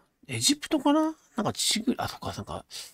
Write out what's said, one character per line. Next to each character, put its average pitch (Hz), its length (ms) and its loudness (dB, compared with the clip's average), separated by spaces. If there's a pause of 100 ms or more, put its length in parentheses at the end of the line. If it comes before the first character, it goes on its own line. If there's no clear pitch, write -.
(280)
エ 117 100 -4
ジ 285 180 4
プ - 120 -8
ト 311 100 2
か 285 140 4
な？ 311 240 2 (180)
な 220 80 -2
ん - 40 -2
か - 60 2
チ - 280 0
グ-、 - 180 0
あ、 - 80 -2
そ - 120 -8
っ - 20 -20
か、 92 160 -6
な 104 60 -6
ん - 20 -14
か、 - 200 -8 (300)